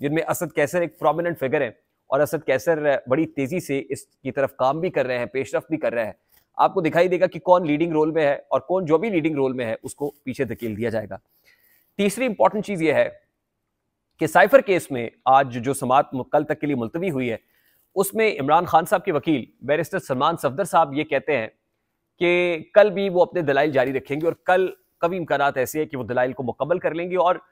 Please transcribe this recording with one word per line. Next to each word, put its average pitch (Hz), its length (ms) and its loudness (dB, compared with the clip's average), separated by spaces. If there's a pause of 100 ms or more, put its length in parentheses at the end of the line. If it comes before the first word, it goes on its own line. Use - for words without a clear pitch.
जिनमें 147 200 0
असद 160 300 -4
कैसर 160 320 0
एक 160 160 -8
प्रोमिनेंट 160 380 0
फिगर 135 260 0
है 110 160 -6 (320)
और 175 80 2
असद 147 240 0
कैसर, 147 420 0
अ, 139 240 2
बड़ी 147 160 2
तेजी 143 340 -4
से 139 180 -4
इसकी - 540 -10
तरफ 135 280 -4
काम 135 200 0
भी 175 100 -2
कर 147 160 -2
रहे 123 120 -2
हैं, 120 100 -4
पेशरफ्त 139 440 -6
भी 156 60 -2
कर 117 160 -2
रहे 117 120 0
हैं। 101 100 -10 (440)
आपको 185 220 2
दिखाई 160 260 2
देगा 180 200 2
कि 165 120 -8
कौन 180 260 2
लीडिंग 156 280 0
रोल 156 180 2
में 156 140 2
है 143 260 -2
और 135 80 2
कौन 185 260 -2
जो 156 120 4
भी 202 120 -2
लीडिंग 160 260 0
रोल 135 180 0
में 123 120 -6
है 113 180 -4
उसको - 300 -8 (120)
पीछे 131 200 -4
धकेल 110 300 -6
दिया 113 140 -4
जाएगा। 104 300 -6 (800)
तीसरी 208 280 0
इंपॉर्टेंट 196 400 0
चीज 196 160 -4
ये 156 120 2
है 120 280 0 (1000)
कि 160 80 0
साइफर 208 340 6
केस 175 300 0
में 120 200 -4 (160)
आज 135 200 6
जो 123 260 -4
समात 131 400 2
मु-, 123 200 -6
कल 151 100 2
तक 147 160 -4
के 151 80 -4
लिए 147 80 0
मुलतवी 147 340 -4
हुई 131 180 -2
है, 110 120 -4 (560)
उसमें 202 400 0
इमरान 151 300 2
खान 165 200 2
साहब 185 160 0
के 196 100 -4
वकील 147 360 0 (160)
बैरिस्टर 151 360 -2
सलमान 147 360 -2
सफदर 156 300 -4
साहब 165 280 2
ये 147 100 -2
कहते 151 300 -2
हैं 113 160 -2 (720)
कि 175 420 0 (140)
कल 208 140 8
भी 196 200 -2
वो 175 160 4
अपने 180 160 -6
दलाइल 143 300 2
जारी 131 200 2
रखेंगे 147 360 -4
और 160 80 -2 (100)
कल 185 280 2 (280)
कभी 175 160 -2
इम्कानात 143 400 -2
ऐसे 131 220 -2
हैं 156 80 -4
कि 139 100 -10
वो 123 60 -6
दलाइल 127 300 0
को 139 100 -8
मुकम्मल 139 360 -4
कर 160 140 -4
लेंगे 175 220 -6
और 175 260 2 (100)